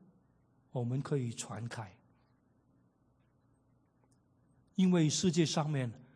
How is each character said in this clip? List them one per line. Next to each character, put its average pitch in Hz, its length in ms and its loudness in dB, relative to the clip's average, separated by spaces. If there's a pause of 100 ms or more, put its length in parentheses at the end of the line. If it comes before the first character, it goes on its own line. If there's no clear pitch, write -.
(720)
我 123 120 -4
们 127 200 -2
可 147 160 -2
以 120 140 -4
传 113 360 -10
开。 110 280 -14 (2750)
因 185 140 6
为 165 200 6
世 185 200 2
界 160 140 4
上 147 240 -2
面 131 240 -2 (240)